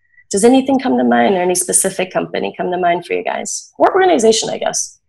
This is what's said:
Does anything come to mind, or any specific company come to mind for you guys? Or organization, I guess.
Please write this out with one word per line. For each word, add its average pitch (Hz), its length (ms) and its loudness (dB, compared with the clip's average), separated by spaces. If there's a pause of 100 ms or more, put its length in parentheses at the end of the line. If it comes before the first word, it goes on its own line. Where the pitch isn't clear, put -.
(300)
Does 196 140 2
anything 262 340 4
come 254 200 0
to 247 60 0
mind, 233 320 2
or 180 40 0
any 180 140 0
specific - 580 -4
company 185 420 -4
come 185 160 -6
to 180 60 -4
mind 175 300 -2
for 90 80 -4
you 90 100 -4
guys? - 540 -8
Or 311 160 4
organization, 302 560 2
I - 80 -6
guess. - 500 -6